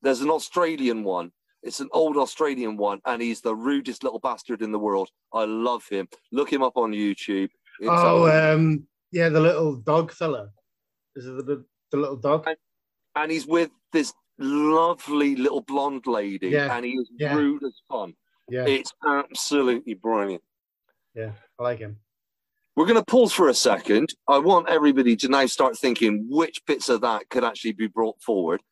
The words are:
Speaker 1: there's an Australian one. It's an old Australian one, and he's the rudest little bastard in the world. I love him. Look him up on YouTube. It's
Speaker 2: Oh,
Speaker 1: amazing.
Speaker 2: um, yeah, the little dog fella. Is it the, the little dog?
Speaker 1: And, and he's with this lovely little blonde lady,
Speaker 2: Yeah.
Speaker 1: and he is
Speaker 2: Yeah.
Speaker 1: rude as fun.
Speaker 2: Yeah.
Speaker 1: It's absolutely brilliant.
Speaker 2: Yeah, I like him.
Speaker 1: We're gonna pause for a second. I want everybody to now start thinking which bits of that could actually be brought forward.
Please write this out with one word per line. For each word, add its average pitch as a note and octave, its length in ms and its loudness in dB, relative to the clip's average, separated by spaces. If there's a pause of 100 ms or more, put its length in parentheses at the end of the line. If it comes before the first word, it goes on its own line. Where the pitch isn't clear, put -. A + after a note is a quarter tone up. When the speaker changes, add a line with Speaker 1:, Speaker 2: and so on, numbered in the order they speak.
Speaker 1:
there's B2+ 200 0
an D3 100 0
Australian D3 720 -2
one. F2+ 280 -4 (300)
It's - 180 -14
an C#3 120 -10
old D#3 260 2
Australian B2+ 600 -2
one, G2+ 280 -2
and A#2+ 160 -4
he's A#2 200 -6
the A2+ 140 -2
rudest C3 480 -4
little A#2 160 -4
bastard A#2 440 -6
in G#2+ 80 -6
the G#2+ 80 -4
world. G2+ 300 -2 (220)
I A2 140 -2
love A2+ 420 -4
him. G2 200 -6 (240)
Look C3+ 200 -2
him C#3 120 0
up B2+ 140 -2
on A2+ 140 0
YouTube. G2+ 580 -4 (300)
It's G3+ 100 -4
Speaker 2:
Oh, E3+ 360 4
Speaker 1:
amazing. D#3 280 4
Speaker 2:
um, D#3 340 2 (240)
yeah, E3+ 180 2
the D#3 100 2
little D#3 360 2
dog D#3 360 0
fella. B2 380 -6 (680)
Is B2+ 100 -16
it C3 200 -12
the, C3+ 200 -6 (260)
the C#3+ 60 -2
little C#3 200 -4
dog? C#3+ 280 0
Speaker 1:
And, D#3+ 120 -4 (580)
and D#3 160 -2
he's D#3+ 160 -6
with E3 240 0 (220)
this D3+ 200 0 (240)
lovely D3 960 0
little C3+ 260 0
blonde C#3 460 -4
lady, G2+ 420 -4
Speaker 2:
Yeah. C#3+ 260 0
Speaker 1:
and A#2+ 100 -6
he B2 80 -6
is B2+ 240 -6
Speaker 2:
Yeah. C#3+ 180 -4
Speaker 1:
rude C#3+ 280 -2
as B2+ 160 -10 (100)
fun. G2+ 240 -8 (360)
Speaker 2:
Yeah. B2+ 160 -4
Speaker 1:
It's C3+ 260 -2 (140)
absolutely C#3 920 -2
brilliant. G2+ 480 -4 (720)
Speaker 2:
Yeah, A2 160 -10 (280)
I A#2+ 40 -6
like A#2+ 160 -4
him. G#2 200 -14 (760)
Speaker 1:
We're D#3+ 120 4
gonna A3+ 180 4
pause A#3 260 6
for F3 160 4
a B2+ 60 6
second. A2+ 560 2 (180)
I C#3 120 6
want F3 300 4
everybody C#3 480 4
to C3 120 -4
now C3+ 160 4
start B2 320 0
thinking A2 520 0
which D#3 360 -2
bits - 240 -2
of A#2 120 2
that A2 280 -2
could B2 160 0
actually A2+ 260 -4
be G#2+ 160 -4
brought A2 340 -2
forward. F2+ 400 0 (100)